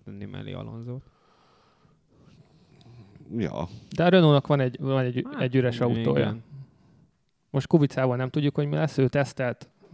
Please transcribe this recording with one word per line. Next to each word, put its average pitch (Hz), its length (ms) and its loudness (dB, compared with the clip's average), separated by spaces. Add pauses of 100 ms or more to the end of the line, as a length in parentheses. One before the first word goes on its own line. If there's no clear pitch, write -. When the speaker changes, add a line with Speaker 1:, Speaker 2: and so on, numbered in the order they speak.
Speaker 1:
tenni 101 200 -14
mellé 101 280 -14
Alonsót. 113 480 -12 (2250)
Speaker 2:
Ja. 87 300 -4 (280)
Speaker 3:
De 165 100 2
a 180 40 6
Renault-nak 156 380 6
van 143 120 2
egy, 127 200 -2
van 135 240 0
egy, 123 280 -2
Speaker 1:
Hát, 285 100 -8
Speaker 3:
egy 127 140 -2
üres 123 200 2
Speaker 1:
igen. 123 140 0
Speaker 3:
autója. 117 480 0 (1120)
Most 139 180 -2
Kubicával 131 480 2
nem 127 140 -4
tudjuk, 147 260 0
hogy 147 120 -2
mi 147 80 -4
lesz. 151 220 -2
Ő 135 100 4
tesztelt - 640 -4 (240)